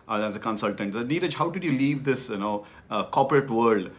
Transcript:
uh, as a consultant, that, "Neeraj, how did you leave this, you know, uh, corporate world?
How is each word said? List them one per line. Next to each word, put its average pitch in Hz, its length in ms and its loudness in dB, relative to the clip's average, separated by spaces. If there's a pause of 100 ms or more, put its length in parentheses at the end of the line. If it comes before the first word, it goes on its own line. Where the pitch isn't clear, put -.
(100)
uh, 107 140 0
as 104 120 -4
a 107 40 -10
consultant, 107 540 -4
that, 117 140 -4
"Neeraj, 165 280 -2
how 165 160 0
did 185 120 -6
you 160 80 -2
leave 135 320 2
this, 131 260 -2
you 107 80 -4
know, 104 280 -4 (240)
uh, 104 140 -2
corporate 139 440 2
world? 113 520 4